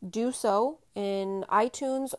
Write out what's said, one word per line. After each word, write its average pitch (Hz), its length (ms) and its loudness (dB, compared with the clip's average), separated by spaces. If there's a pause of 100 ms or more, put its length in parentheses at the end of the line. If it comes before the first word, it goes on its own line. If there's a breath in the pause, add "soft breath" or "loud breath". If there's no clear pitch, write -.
(100)
do 233 200 0
so 247 480 2 (160)
in 196 560 -2
iTunes 262 680 0